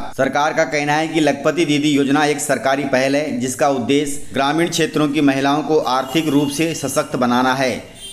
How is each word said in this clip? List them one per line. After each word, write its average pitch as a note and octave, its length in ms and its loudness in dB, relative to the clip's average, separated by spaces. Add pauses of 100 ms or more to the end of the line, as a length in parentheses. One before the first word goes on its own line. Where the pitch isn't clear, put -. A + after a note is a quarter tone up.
(160)
सरकार C#3+ 360 0
का D#3+ 120 0
कहना D3 280 -2
है D#3 160 0
कि D#3+ 120 0
लखपति D3+ 440 0
दीदी D3 260 2
योजना C#3 340 2
एक D3 160 0
सरकारी C3+ 440 0
पहल C3 320 0
है C#3+ 240 -2
जिसका C3 280 0
उद्देश्य C#3 640 0
ग्रामीण D3+ 340 0
क्षेत्रों D3+ 400 0
की D3 120 0
महिलाओं C#3 420 2
को D3+ 160 2
आर्थिक C3 500 0
रूप C#3+ 200 2
से D#3+ 260 -2
सशक्त C#3+ 420 -4
बनाना B2 380 2
है। C3 280 -2 (300)